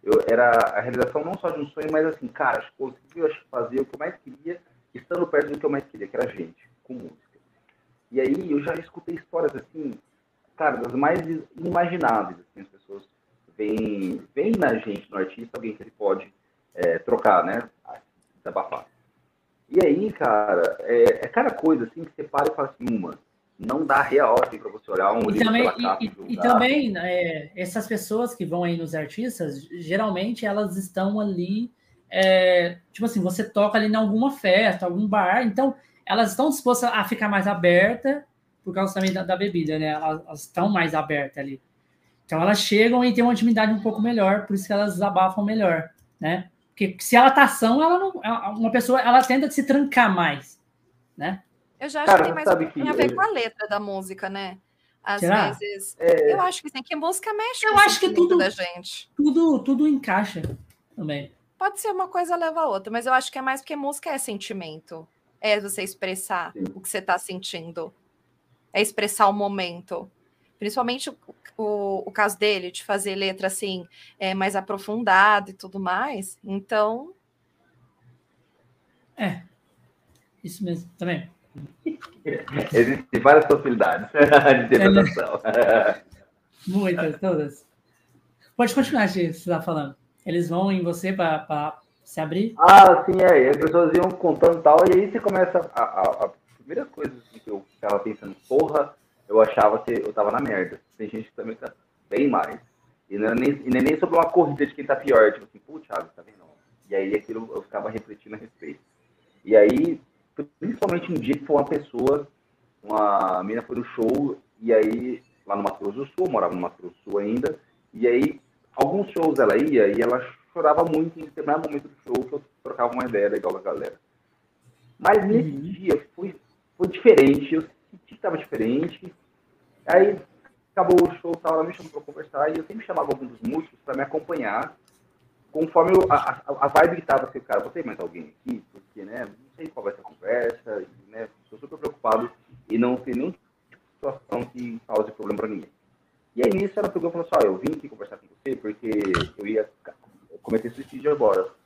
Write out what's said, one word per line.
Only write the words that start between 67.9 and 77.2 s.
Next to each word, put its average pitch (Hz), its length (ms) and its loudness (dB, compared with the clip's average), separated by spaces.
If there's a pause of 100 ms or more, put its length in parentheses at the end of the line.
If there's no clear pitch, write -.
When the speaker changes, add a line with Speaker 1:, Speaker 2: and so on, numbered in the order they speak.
Speaker 3:
É 196 80 0
expressar 208 460 0
o 196 60 4
momento. 185 760 -6 (500)
Principalmente 240 500 -4
o, 269 80 -18 (400)
o, 202 500 -4
o 208 40 -12
caso 202 260 0
dele, 190 340 -2
de - 120 -14
fazer 196 320 -4
letra 190 320 -4
assim, 190 400 -6 (320)
é, 190 160 -4
mais 196 200 -2
aprofundada 202 920 2
e 190 40 -20
tudo 196 260 -14
mais. 190 640 -6
Então 220 680 -4 (2000)